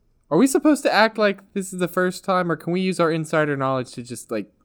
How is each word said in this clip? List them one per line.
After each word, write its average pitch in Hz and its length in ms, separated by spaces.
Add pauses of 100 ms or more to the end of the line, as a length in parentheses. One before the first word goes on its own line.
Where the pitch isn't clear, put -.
(300)
Are 147 80
we 247 100
supposed 294 340
to - 100
act 220 260
like 202 340
this 190 200
is 180 60
the 180 80
first 180 380
time, 180 260
or 160 60
can 170 160
we 185 80
use 185 180
our 165 140
insider 151 440
knowledge 131 360
to 127 100
just, 120 280
like, 107 200 (140)